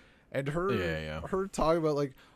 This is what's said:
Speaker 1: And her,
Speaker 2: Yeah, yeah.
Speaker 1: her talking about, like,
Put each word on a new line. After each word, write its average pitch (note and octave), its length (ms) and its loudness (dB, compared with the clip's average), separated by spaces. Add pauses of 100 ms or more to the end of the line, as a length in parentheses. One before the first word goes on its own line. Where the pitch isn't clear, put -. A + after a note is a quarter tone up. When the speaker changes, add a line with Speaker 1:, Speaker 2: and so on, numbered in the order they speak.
(300)
Speaker 1:
And C3+ 180 -2
her, E3+ 240 0
Speaker 2:
Yeah, E2 280 0
yeah. D#2 280 -6
Speaker 1:
her F#3+ 180 -2
talking D#3+ 360 2
about, D3+ 140 2
like, C#3+ 180 0 (220)